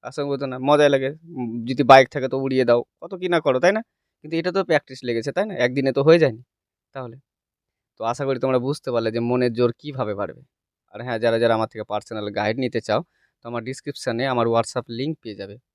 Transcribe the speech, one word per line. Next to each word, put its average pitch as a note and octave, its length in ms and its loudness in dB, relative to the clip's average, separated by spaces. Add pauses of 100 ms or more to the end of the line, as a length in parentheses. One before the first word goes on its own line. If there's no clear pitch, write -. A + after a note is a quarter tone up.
আশঙ্কা C#3+ 340 -6
তো C#3 80 -6
না, C3 140 -8
মজাই D3 300 6
লাগে। C3+ 200 4
উম, B2+ 560 -8
যদি C3 180 0
বাইক C3+ 260 6
থাকে C3 200 -6
তো C3 80 -4
উড়িয়ে C3 280 0
দাও, A#2+ 140 4 (200)
কত F3+ 160 -14
কি F3+ 140 -8
না E3+ 100 2
করো, C3 200 0
তাই F3 120 6
না? A3 100 -2 (420)
কিন্তু D#3 140 -10
এটা E3+ 140 -2
তো G3 140 0
প্র্যাকটিস C#3+ 380 -2
লেগেছে, A#2+ 280 -4
তাই G3 140 -2
না? G#3+ 80 -10
একদিনে C3 380 0
তো C3+ 120 0
হয়ে E3 160 8
যায়নি। B2 220 2 (540)
তাহলে B2+ 220 -12 (840)
তো - 40 -10
আশা A#2+ 220 -4
করি C3+ 140 0
তোমরা C3 200 2
বুঝতে C3+ 320 -4
পারলে A2+ 200 0
যে A#2 80 -2
মনের B2 340 2
জোর A#2 260 2
কীভাবে C3 340 -6
বাড়বে। G2 280 -8 (520)
আর G#2 80 -14
হ্যাঁ, A#2+ 180 -6
যারা A#2 200 2
যারা A#2 160 4
আমার A2 120 0
থেকে G#2+ 160 -12
পার্সোনাল G#2+ 460 -8
গাইড G#2+ 280 -2
নিতে B2 240 -2
চাও, A2 200 0 (400)
তো - 80 -20
আমার A#2+ 140 -6
ডেসক্রিপশনে B2+ 640 -6
আমার A#2+ 200 2
WhatsApp A#2 420 -2
লিংক C3 320 -6
পেয়ে G#2+ 140 -12
যাবে G2+ 200 -14 (200)